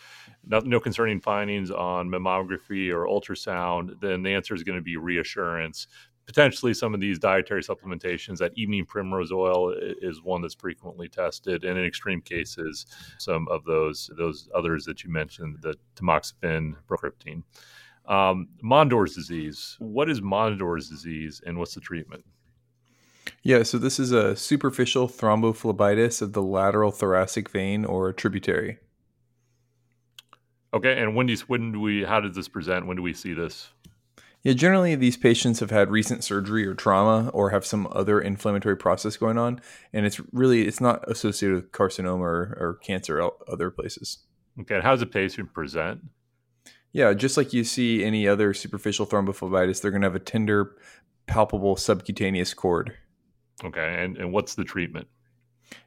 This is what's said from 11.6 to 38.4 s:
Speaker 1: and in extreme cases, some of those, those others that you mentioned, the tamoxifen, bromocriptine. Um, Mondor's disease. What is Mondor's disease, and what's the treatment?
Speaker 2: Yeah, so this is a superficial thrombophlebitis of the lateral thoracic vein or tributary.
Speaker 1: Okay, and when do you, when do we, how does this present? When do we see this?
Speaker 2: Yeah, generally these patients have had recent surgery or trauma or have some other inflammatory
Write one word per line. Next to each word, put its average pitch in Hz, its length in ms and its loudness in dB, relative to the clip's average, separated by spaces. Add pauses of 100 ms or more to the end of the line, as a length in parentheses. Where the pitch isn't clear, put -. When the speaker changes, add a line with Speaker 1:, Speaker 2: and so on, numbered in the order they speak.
Speaker 1:
and 90 140 -2
in 92 80 0
extreme 90 340 -4
cases, 80 640 -8 (320)
some 82 320 -4
of 80 160 -4
those, 78 540 -2
those 82 360 -6
others 82 300 -2
that 78 180 -10
you 90 80 -12
mentioned, 78 520 -6
the 78 120 -4 (220)
tamoxifen, 80 760 0 (120)
bromocriptine. 78 560 -8 (600)
Um, 95 440 4 (140)
Mondor's 120 520 4
disease. 78 640 -10
What 117 320 -2
is 123 100 -2
Mondor's 95 680 0
disease, 78 560 -10
and 85 120 -6
what's 87 160 -6
the 95 60 -14
treatment? - 460 -12 (1160)
Speaker 2:
Yeah, 127 200 6
so 120 160 0
this 127 200 0
is 123 140 0
a 104 240 4
superficial 127 720 0
thrombophlebitis 110 1120 2
of 101 120 -4
the 104 100 0
lateral 98 480 4
thoracic 95 580 2
vein 101 360 -2
or 92 280 0
tributary. 95 640 -2 (2000)
Speaker 1:
Okay, 131 240 2
and 110 160 0
when 127 120 2
do 120 60 2
you, 107 140 0
when 117 260 -2
do 104 80 -6
we, 104 240 0
how 107 160 2
does 98 160 -4
this 90 120 -8
present? 90 380 -4
When 92 100 -4
do 90 60 -4
we 87 120 -4
see - 180 -10
this? - 380 -8 (720)
Speaker 2:
Yeah, 139 100 4
generally 175 420 4
these 123 220 4
patients 117 440 4
have 107 100 -2
had 101 200 4
recent 107 340 0
surgery 101 400 -2
or 95 100 -4
trauma 110 560 4
or 101 200 2
have 101 160 2
some 104 240 -2
other 101 300 2
inflammatory 101 560 0